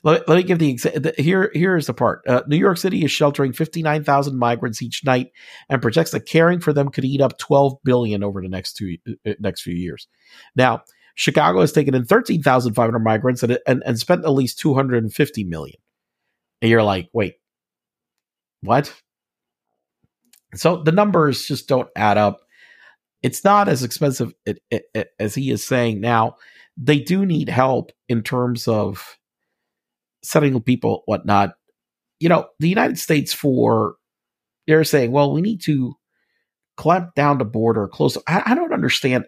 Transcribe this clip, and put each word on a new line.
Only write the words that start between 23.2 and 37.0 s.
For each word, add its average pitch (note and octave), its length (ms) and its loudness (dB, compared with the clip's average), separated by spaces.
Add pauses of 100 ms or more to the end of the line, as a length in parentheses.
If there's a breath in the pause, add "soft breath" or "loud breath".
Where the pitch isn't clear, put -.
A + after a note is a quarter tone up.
It's - 240 -4
not G3+ 240 4
as C3 140 0
expensive B2+ 500 -4 (120)
it, G2+ 240 -8
it, A2 140 -4 (100)
it, - 240 -6
as G#2 160 -4
he C3+ 160 -4
is A2+ 160 -4
saying. A#2 360 -2
Now, A2+ 340 0 (400 soft breath)
they C#3+ 240 2
do F#3+ 260 0
need D#3 220 -2
help B2 460 0 (160)
in A#2 120 0
terms B2 460 -4
of G#2 500 -4 (1040)
settling C#3+ 380 0
people, A#2 460 -2
whatnot. G2 480 0 (640)
You D#3+ 80 0
know, E3 200 2 (120)
the D#3 80 0
United A3+ 320 0
States - 340 -2
for, A2+ 640 0 (720)
they're D#3 160 4
saying, B2+ 300 0
"Well, C#3+ 180 2
we D3+ 100 -2
need G3+ 200 -4
to C3+ 340 -2 (800)
clamp F3 400 0